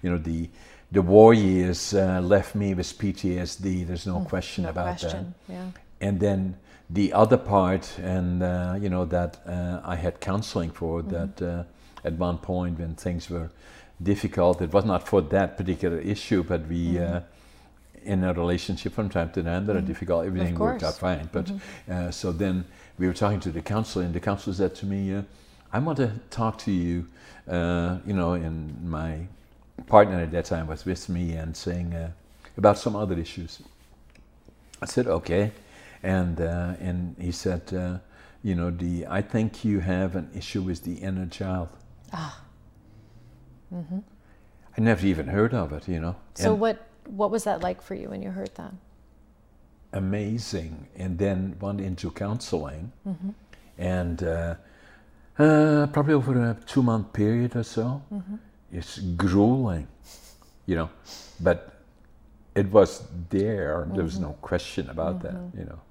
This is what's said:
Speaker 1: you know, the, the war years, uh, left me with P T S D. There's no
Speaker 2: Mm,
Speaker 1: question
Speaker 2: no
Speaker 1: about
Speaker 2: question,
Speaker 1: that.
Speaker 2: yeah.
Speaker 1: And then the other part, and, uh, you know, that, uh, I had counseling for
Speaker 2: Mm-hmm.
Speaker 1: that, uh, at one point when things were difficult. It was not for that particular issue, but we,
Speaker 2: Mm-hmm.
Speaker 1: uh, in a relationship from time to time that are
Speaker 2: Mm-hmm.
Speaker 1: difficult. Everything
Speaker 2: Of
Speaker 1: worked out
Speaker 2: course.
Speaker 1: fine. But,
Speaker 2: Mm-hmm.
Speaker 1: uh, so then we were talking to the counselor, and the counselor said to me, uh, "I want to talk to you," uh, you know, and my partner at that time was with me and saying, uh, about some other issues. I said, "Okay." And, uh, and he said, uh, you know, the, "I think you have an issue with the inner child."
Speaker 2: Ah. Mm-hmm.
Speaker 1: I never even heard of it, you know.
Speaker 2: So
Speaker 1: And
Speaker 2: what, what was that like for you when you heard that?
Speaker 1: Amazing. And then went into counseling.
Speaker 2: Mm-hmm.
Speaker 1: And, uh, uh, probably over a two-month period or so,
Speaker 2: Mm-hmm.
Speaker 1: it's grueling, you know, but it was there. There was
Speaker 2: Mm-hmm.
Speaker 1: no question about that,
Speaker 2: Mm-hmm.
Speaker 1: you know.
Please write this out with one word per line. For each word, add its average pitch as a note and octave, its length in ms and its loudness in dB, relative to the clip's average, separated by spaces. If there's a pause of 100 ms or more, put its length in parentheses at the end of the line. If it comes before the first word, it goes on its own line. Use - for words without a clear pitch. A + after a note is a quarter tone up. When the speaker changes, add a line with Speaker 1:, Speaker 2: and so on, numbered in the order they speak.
Speaker 1:
you F2+ 80 -2
know, F2 80 0
the, E2 320 -4 (440)
the G2 80 6
war G#2+ 320 12
years, F#2 600 4
uh, F#2 300 4
left F#2+ 320 4
me G2+ 180 0
with F2+ 240 -4
P G2+ 140 -2
T F2+ 260 -2
S F2 200 -6
D. F#2 260 -2
There's F2 240 -6
no F2+ 120 -2
Speaker 2:
Mm, - 100 -6
Speaker 1:
question F#2+ 340 -4
Speaker 2:
no E3 60 -4
Speaker 1:
about F3 280 -4
Speaker 2:
question, F3 380 -6 (120)
Speaker 1:
that. F#3 60 -14
Speaker 2:
yeah. F3+ 120 -12 (340)
Speaker 1:
And G3 200 0
then F#2+ 360 0 (340)
the F#2 220 2
other G#2+ 260 8
part, F#2+ 640 2
and, F2+ 420 0
uh, F2+ 380 -2
you G#2 100 -4
know, F2+ 160 0
that, F2 400 -2
uh, F2 380 -4
I F2 120 -4
had E2 260 -4
counseling F#2+ 500 -2
for E2 300 -4
Speaker 2:
Mm-hmm. D#2+ 80 -6
Speaker 1:
that, F#2+ 320 -4
uh, F2 220 -4 (400)
at E2 100 -2
one F2 240 0
point F2+ 420 -2
when E2 160 -6
things F2 340 -6
were E2 200 -4 (520)
difficult. F2+ 600 2
It E2 100 -2
was G2 140 4
not F#2+ 220 0
for G#2 140 6
that F2+ 360 0
particular F2 420 -2
issue, G2 440 0
but D#2+ 240 -2
we, E2+ 260 0
Speaker 2:
Mm-hmm. F2 240 0
Speaker 1:
uh, - 20 -2 (840)
in F#2+ 200 0
a F#2 80 2
relationship F2 640 -2
from G#2 160 -2
time E2+ 220 0
to F2+ 120 -2
time F2 220 -2
that G#2 100 0
are F#2 40 4
Speaker 2:
Mm-hmm. F#2+ 80 -2
Speaker 1:
difficult. E2+ 380 0
Everything F2+ 280 -2
Speaker 2:
Of E2+ 80 -4
Speaker 1:
worked B3 220 0
out D#2 100 -2
Speaker 2:
course. - 60 -10
Speaker 1:
fine. D#2+ 340 -2
But, - 120 -2
Speaker 2:
Mm-hmm. - 460 -12
Speaker 1:
uh, F2 200 -4
so F#2 200 -4
then F#2 320 0 (340)
we F2+ 100 0
were F2+ 60 0
talking G2+ 280 0
to F#2 100 -4
the E2+ 100 -6
counselor, G2+ 440 -2
and F2 80 -2
the F2+ 80 -2
counselor G2+ 320 -2
said F#2 220 0
to - 100 -10
me, G2 300 -2
uh, G2+ 80 -4 (500)
"I A2 60 2
want D3+ 180 -2
to B2 140 2 (180)
talk A2 300 -2
to - 120 -2
you," F2 360 0 (420)
uh, F2 560 0
you G#2 80 -2
know, F2 200 2
and D#2+ 560 -4
my D#2+ 380 -4 (600)
partner G#2 340 8
at D#2+ 100 -2
that E2+ 140 -2
time D#2+ 220 -2
was D#2 180 -8
with F#2 240 -4
me E2+ 240 -2
and D#2+ 240 -6
saying, F2 360 -4
uh, E2 180 -6 (460)
about G2+ 200 8
some G#2+ 180 -2
other G2 220 0
issues. E2+ 420 -8 (1200)
I - 40 -8
said, - 220 0
"Okay." F#2 440 2 (520)
And, F2+ 360 2
uh, F2 400 -2
and F2+ 400 -4
he F2 120 -4
said, F2 420 -4
uh, F2+ 240 -4 (460)
you G2 120 0
know, F2 140 0
the, F2 380 -4
"I F#2+ 140 0
think A2 440 -2
you G#2 160 2
have F#2 340 0
an E2+ 180 -6
issue - 280 -6
with F2+ 220 -4
the F2 100 -6
inner F#2 320 -6
child." F#2 420 -4 (460)
Speaker 2:
Ah. D#3 260 -10 (1300)
Mm-hmm. F3 260 -8 (800)
Speaker 1:
I A2+ 40 2
never G#2+ 240 4
even D#2+ 220 2
heard G#2+ 260 2
of E2+ 200 -2
it, D2+ 160 -10
you F2 100 -2
know. E2+ 160 -4 (200)
Speaker 2:
So G3 160 2
Speaker 1:
And G#3+ 100 2
Speaker 2:
what, A3 260 -2 (180)
what G#3 260 -2
was A3 120 -2
that F3 180 -2
like F3+ 200 -4
for - 140 -10
you G3+ 140 -10
when G3 120 -10
you G3 100 -8
heard F#3+ 240 -10
that? - 160 -14 (1200)
Speaker 1:
Amazing. F#2+ 1040 -4
And F#2 220 -6
then F#2+ 420 0
went G2+ 220 -4
into F#2 300 -6
counseling. F2+ 800 -6 (160)
Speaker 2:
Mm-hmm. F#3 220 -8 (480)
Speaker 1:
And, F2+ 460 -2
uh, E2+ 320 -2 (840)
uh, D3+ 480 6
probably D3 260 2
over B2 380 4
a A2+ 140 -4
two-month A2+ 480 2
period A#2 420 2
or A#2 80 -2
so, B2+ 380 -4 (120)
Speaker 2:
Mm-hmm. G3 220 -8 (360)
Speaker 1:
it's - 280 -10
grueling, G2 880 4 (760)
you F2+ 100 2
know, E2 140 -2 (500)
but F2 340 2 (840)
it G2 160 2
was G2 320 6 (260)
there. F#2 640 0
There F#2+ 100 0
was E2 120 -2
Speaker 2:
Mm-hmm. F#2+ 80 -2
Speaker 1:
no D2 180 -6
question - 480 -4
about F3 320 -4
that, - 140 -8
Speaker 2:
Mm-hmm. F3+ 240 -12
Speaker 1:
you - 60 -8
know. - 140 -14 (120)